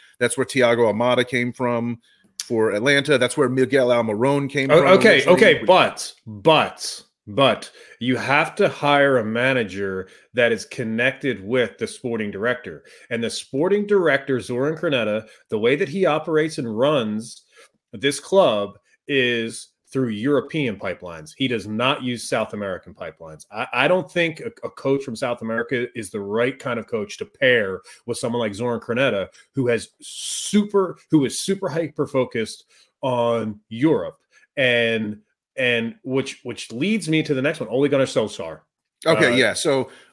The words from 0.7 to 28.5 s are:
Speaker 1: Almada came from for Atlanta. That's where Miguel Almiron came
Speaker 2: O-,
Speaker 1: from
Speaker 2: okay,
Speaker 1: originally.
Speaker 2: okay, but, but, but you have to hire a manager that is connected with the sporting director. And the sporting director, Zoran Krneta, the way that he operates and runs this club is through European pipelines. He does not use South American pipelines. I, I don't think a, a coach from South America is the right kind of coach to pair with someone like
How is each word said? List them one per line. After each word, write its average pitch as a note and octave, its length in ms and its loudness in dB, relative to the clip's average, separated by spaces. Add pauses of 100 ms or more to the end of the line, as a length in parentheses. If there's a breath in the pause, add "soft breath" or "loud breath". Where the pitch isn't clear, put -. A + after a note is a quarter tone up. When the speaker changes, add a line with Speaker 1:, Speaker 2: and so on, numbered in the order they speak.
Speaker 1:
Almada B2 340 2
came B2 260 -2
from A#2+ 480 -4 (420 soft breath)
for A2+ 280 0
Atlanta. C#3 480 2
That's B2 180 -2
where C#3 120 4
Miguel C3 400 2
Almiron B2 600 2
came C3+ 220 -2
Speaker 2:
O-, D#3 80 8
Speaker 1:
from F3 80 4 (120)
Speaker 2:
okay, G3+ 180 6
Speaker 1:
originally. D3 200 6
Speaker 2:
okay, - 280 6
but, D#3+ 480 4 (140)
but, A2 760 0 (240)
but G#2+ 440 2 (280 loud breath)
you B2 180 -2
have C#3 400 0
to F#3+ 120 4
hire C#3+ 500 2
a G#2+ 60 -2
manager G#2 840 -2 (260 soft breath)
that A#2 180 4
is G#2 140 -4
connected A#2+ 800 -4
with A#2 340 0
the A2 80 -6
sporting A2 440 -6
director. G2 540 -6 (260 loud breath)
And A#2 120 -4
the A2 80 -2
sporting F#3+ 580 -2
director, C#3+ 520 2
Zoran C3 360 -4
Krneta, A2+ 500 -2 (220 soft breath)
the A2 100 -2
way A#2+ 160 2
that F3+ 140 -2
he F3+ 180 0
operates D#3 520 0
and A2+ 200 -6
runs A#2+ 640 0 (500 soft breath)
this C#3 280 -2
club A2+ 580 2 (300)
is A#2+ 600 0 (240)
through C3 160 0
European B2+ 680 -2
pipelines. E2+ 600 -10
He C3+ 100 -2
does A2 220 -4
not B2 340 -2
use B2 260 -6
South A2+ 240 -2
American G2 420 -8
pipelines. D#2+ 580 -16
I, A2+ 200 -6
I B2 140 2
don't F3+ 240 0
think E3 300 -2
a, A#2 100 -10 (140)
a A#2 60 -8
coach C#3 340 -2
from A#2 100 -8
South A#2+ 260 -4
America A#2 460 -4 (100)
is A2 140 -10
the G#2+ 80 -8
right A2+ 400 -2
kind A#2 220 -6
of - 80 -12
coach G#2+ 300 -6
to - 60 -8
pair A2 560 0 (240 loud breath)
with A#2+ 140 -6
someone A#2+ 220 -4
like G#2 140 -4